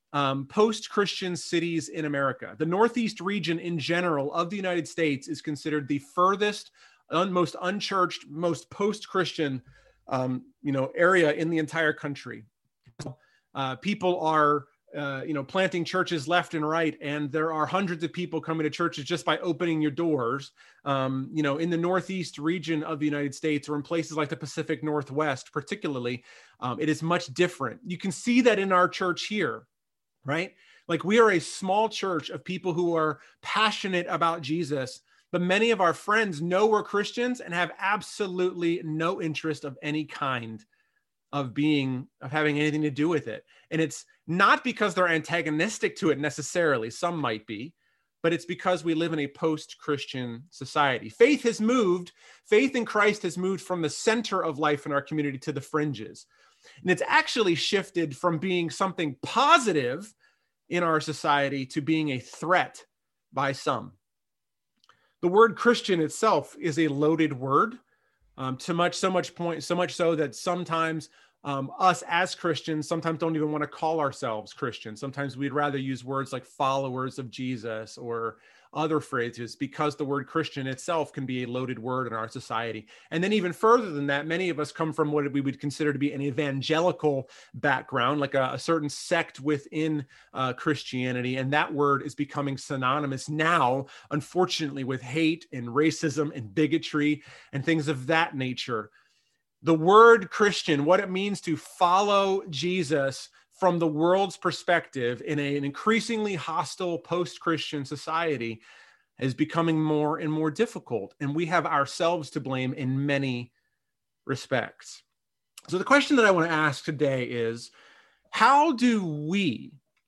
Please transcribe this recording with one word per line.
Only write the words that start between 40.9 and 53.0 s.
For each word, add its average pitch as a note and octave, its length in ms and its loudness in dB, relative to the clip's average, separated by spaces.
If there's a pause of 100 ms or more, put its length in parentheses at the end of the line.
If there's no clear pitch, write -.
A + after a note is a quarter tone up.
of C3+ 220 -4
being, C#3 540 0 (120)
of C3+ 100 -12
having D3+ 300 0
anything D3+ 220 0
to D3+ 100 0
do C#3+ 160 0
with D3+ 220 -2
it. G#2 160 -12 (240)
And D#3+ 100 -2
it's D3+ 240 -2 (240)
not G3+ 380 4
because G#3+ 280 0
they're F#3 140 2
antagonistic E3 880 -2
to - 140 0
it C3+ 100 2
necessarily, C#3+ 680 0
some F3 280 -4
might A#2 300 -4
be, A#2 260 -10 (480)
but E3 120 4
it's E3 100 -4
because F3+ 400 -2
we E3 100 0
live D#3+ 200 0
in D3+ 60 -2
a C#3 80 -2
post-Christian C#3 1200 -6
society. C3+ 580 0
Faith C4+ 360 6
has A#3 180 0
moved, G3+ 500 2 (320)
faith C4 320 4
in A#3 80 2
Christ G#3 400 2